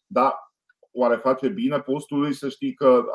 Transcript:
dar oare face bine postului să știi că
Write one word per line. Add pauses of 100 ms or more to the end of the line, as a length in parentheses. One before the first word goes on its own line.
dar (560)
oare
face
bine
postului
să
știi
că (100)